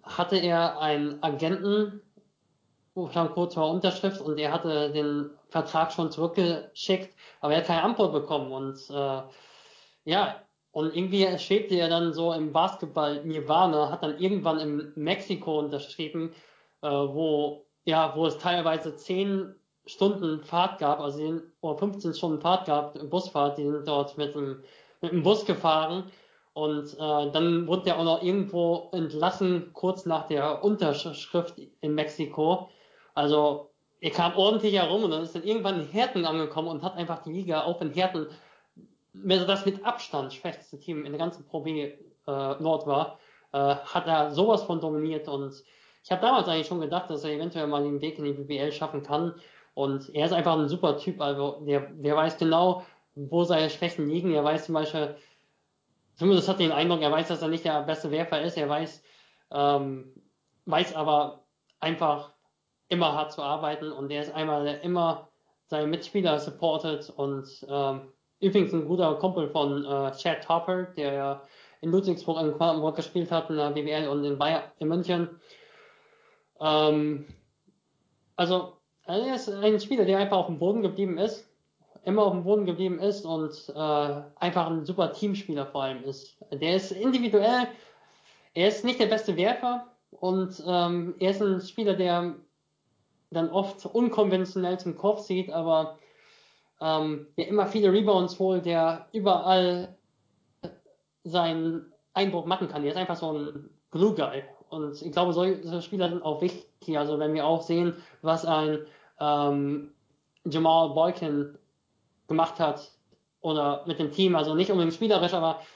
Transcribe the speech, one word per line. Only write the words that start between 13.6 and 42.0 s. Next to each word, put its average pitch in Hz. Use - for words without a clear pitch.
hat -
dann 151
irgendwann 170
in 147
Mexiko 170
unterschrieben, 151
äh, 151
wo, 147
ja, 156
wo 160
es 147
teilweise 165
zehn 196
Stunden 180
Fahrt 185
gab, 147
also 143
die 151
sind, 160
oder 151
fünfzehn 196
Stunden 156
Fahrt 185
gab, 147
Busfahrt, 143
die 151
sind 147
dort 143
mit 147
dem, 139
mit 170
dem 170
Bus 214
gefahren 165
und, 151
äh, 147
dann 170
wurde 185
der 170
auch 165
noch 165
irgendwo 175
entlassen, 175
kurz 185
nach 160
der 147
Unterschrift 170
in 151
Mexiko. 156
Also 147
er 165
kam 175
ordentlich 208
herum 185
und 180
dann 156
ist 165
dann 165
irgendwann 196
in 147
Herten 208
angekommen 160
und 156
hat 185
einfach 170
die 160
Liga 170
auch 170
in 151
Herten, 180
mit, 185
das 196
mit 196
Abstand 143
schwächste -
Team 151
in 139
der 147
ganzen 170
Pro -
B, 151
äh, 147